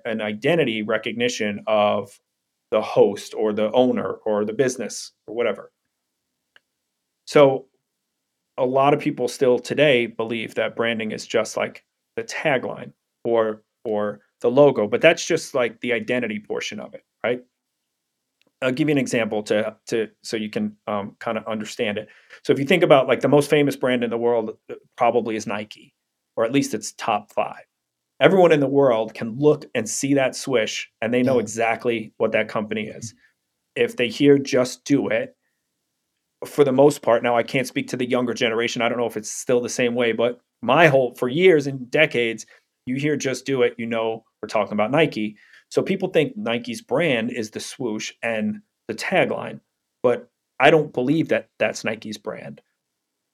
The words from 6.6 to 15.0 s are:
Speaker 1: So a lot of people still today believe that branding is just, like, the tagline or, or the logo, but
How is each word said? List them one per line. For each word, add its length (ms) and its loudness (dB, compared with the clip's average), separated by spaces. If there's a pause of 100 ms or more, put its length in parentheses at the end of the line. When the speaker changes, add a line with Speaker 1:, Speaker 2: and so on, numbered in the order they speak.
Speaker 1:
So 400 4 (880)
a 80 -2
lot 280 4
of 80 0
people 260 -4
still 320 2
today 460 2
believe 500 -6
that 220 -4
branding 340 -2
is 160 -10
just, 300 -2
like, 260 -6 (320)
the 80 -8
tagline 680 -4 (320)
or, 360 0 (220)
or 380 -4 (180)
the 100 0
logo, 380 4
but 140 -2